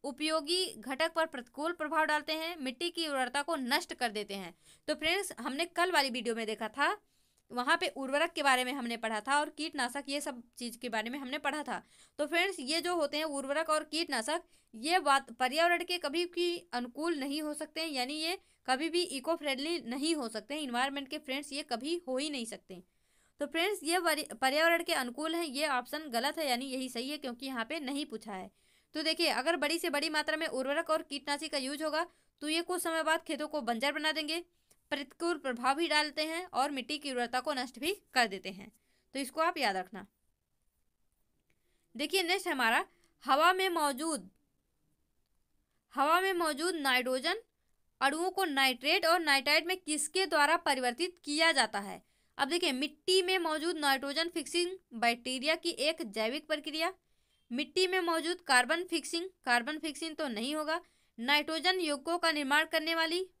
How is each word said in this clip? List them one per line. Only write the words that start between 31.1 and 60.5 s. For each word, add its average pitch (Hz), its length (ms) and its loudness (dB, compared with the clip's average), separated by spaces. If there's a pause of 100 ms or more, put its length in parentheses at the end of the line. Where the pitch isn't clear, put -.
का 294 100 -4
यूज़ 277 260 -4
होगा 311 220 0 (360)
तो 294 80 -4
ये 330 120 2
कुछ 349 200 -4
समय 320 220 -2
बाद 320 200 2
खेतों 302 240 -4
को 302 140 -4
बंजर 233 300 0
बना 311 200 0
देंगे, 311 280 -2 (520)
प्रतिकूल 294 460 -2
प्रभाव 262 380 0
भी 330 120 0
डालते 302 380 2
हैं 330 200 -4
और 294 260 0
मिट्टी 285 260 -4
की 285 140 -6
उर्वरता 240 280 -2
को 285 140 -2
नष्ट 254 260 -4
भी 320 140 0 (200)
कर 240 140 6
देते 190 220 -6
हैं। 196 220 -14 (440)
तो 269 40 -2
इसको 277 220 -2
आप 339 160 2
याद 220 180 2
रखना। 190 300 -6 (1900)
देखिए 311 280 2
नेक्स्ट 370 240 0
हमारा, 262 380 4 (380)
हवा 294 300 6
में 381 160 2
मौजूद, 294 600 0 (1600)
हवा 311 280 6
में 381 120 2
मौजूद 330 420 0
नाइट्रोजन 269 640 2 (600)
अणुओं 311 300 2
को 381 140 2
नाइट्रेट 277 600 2
और 339 140 6
नाइट्राइट 294 460 4
में 370 120 0
किसके 320 480 0
द्वारा 302 320 4
परिवर्तित 269 680 0
किया 320 260 4
जाता 226 280 2
है? 190 220 -10 (360)
अब 277 100 2
देखिए, 320 240 0
मिट्टी 302 500 2
में 370 160 2
मौजूद 320 400 0
नाइट्रोजन 285 520 0
फिक्सिंग 339 720 -4
बैक्टीरिया 254 560 0
की 320 140 -4
एक 302 320 -2 (100)
जैविक 226 360 -2
प्रक्रिया, 311 460 -4 (580)
मिट्टी 302 360 0
में 370 120 2
मौजूद 339 420 0
कार्बन 262 420 4
फिक्सिंग, 339 440 -4 (180)
कार्बन 247 340 2
फिक्सिंग 320 360 -6
तो 302 120 -2
नहीं 240 280 -4